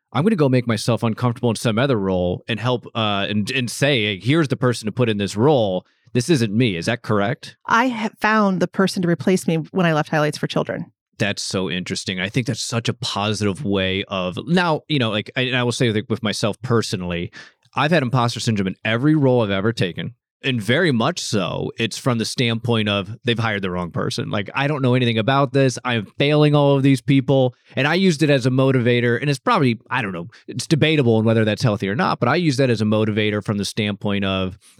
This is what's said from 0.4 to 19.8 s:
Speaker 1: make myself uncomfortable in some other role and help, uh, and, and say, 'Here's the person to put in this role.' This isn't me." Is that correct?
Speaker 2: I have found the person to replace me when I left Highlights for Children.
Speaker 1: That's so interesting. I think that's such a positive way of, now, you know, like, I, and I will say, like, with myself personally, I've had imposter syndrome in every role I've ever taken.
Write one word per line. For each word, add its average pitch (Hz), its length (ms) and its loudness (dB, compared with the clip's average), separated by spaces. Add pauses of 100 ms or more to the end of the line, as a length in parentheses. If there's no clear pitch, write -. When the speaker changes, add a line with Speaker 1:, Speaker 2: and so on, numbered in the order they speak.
Speaker 1:
make 127 200 2
myself 110 340 0
uncomfortable 117 480 -2
in 101 60 -2
some 113 240 -2
other 135 180 2
role 92 480 0
and 110 140 -4
help, 120 340 -2
uh, 104 340 -2
and, 104 220 -2
and 123 180 -4
say, 107 520 0
'Here's 139 280 2
the - 80 -2
person 120 300 -2
to 104 60 -4
put 120 160 0
in 107 100 0
this 101 180 -4
role.' 110 480 2 (280)
This 123 160 0
isn't 117 240 2
me." 110 220 2
Is 82 120 -4
that 117 160 -2
correct? 104 540 -2 (100)
Speaker 2:
I 233 200 2
have 226 340 -4
found 214 380 2
the 175 80 0
person 190 360 0
to 170 60 0
replace 185 380 0
me 165 120 0 (120)
when 185 160 0
I 160 60 2
left 151 160 0
Highlights 151 300 0
for 156 100 -4
Children. - 420 -4 (280)
Speaker 1:
That's 101 220 -2
so 92 300 -4
interesting. 92 480 -6
I 95 100 -4
think 123 200 -4
that's 113 120 -4
such 117 280 -4
a 110 60 -2
positive 101 720 -4
way 95 440 0
of, 92 280 -4 (120)
now, 170 400 0
you 151 100 -2
know, 113 120 -2
like, 104 260 -4
I, 131 60 0
and 127 140 -2
I 123 60 0
will 120 80 0
say, 117 220 0
like, 107 180 -2
with 107 140 -2
myself 104 380 -2
personally, 92 680 -2 (460)
I've 147 160 0
had 160 100 4
imposter 120 380 0
syndrome 101 260 0
in 92 180 -4
every 120 300 2
role 127 280 4
I've 101 80 0
ever 98 220 0
taken. 101 420 -6 (280)